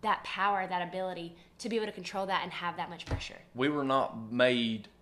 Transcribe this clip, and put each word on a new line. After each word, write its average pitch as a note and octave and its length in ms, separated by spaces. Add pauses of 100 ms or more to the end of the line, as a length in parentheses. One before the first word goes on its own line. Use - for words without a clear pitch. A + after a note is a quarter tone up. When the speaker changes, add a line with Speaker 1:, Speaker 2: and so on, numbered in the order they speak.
Speaker 1:
that G#3+ 220
power, G3 420
that F3+ 160
ability F3 520 (240)
to B3 100
be A3+ 80
able G#3+ 100
to G#3 60
control F#3+ 340
that F3+ 160
and F3 100
have F3 240
that E3+ 140
much - 160
pressure. - 320 (160)
Speaker 2:
We B2+ 140
were D3 160
not A#2 480
made A#2+ 560 (140)